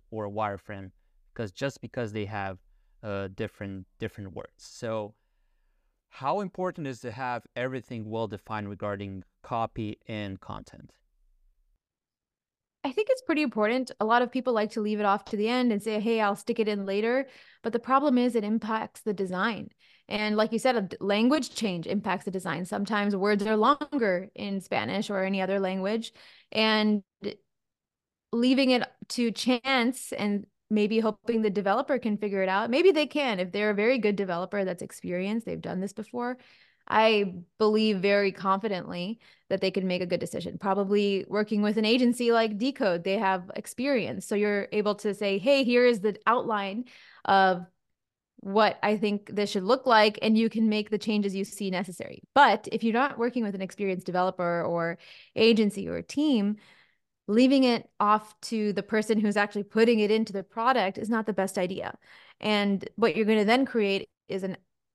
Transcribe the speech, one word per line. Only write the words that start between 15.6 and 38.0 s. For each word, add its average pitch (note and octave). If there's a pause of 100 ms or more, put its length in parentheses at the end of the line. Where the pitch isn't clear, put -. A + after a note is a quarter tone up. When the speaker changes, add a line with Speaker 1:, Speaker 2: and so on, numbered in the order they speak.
Speaker 2:
and G3+
say, G#3+
"Hey, A3+
I'll G3+
stick -
it G#3+
in G3+
later." A3+ (340)
But A3+
the A#3+
problem C4+
is B3
it G#3+
impacts A3
the G#3
design. F#3+ (380)
And G#3+
like A3
you A3
said, B3+
a G#3
d-, F#3
language A#3
change F3+
impacts F#3+
the G3
design. F#3
Sometimes G3+
words G3+
are A3
longer A3+
in G3
Spanish F#3
or F#3+
any F#3+
other F#3+
language. F#3+ (380)
And G#3+ (1300)
leaving B3+
it B3 (260)
to A#3
chance B3
and G3+ (240)
maybe G#3+
hoping A3
the G#3+
developer G#3
can G#3+
figure G3
it F#3
out. G#3
Maybe E4+
they D4+
can. B3+
If F3+
they're G#3
a G3+
very A3+
good G#3
developer F#3
that's F3
experienced, F#3+
they've E3
done F3+
this G3
before, A#3+ (500)
I G#3 (220)
believe G#3+
very G3+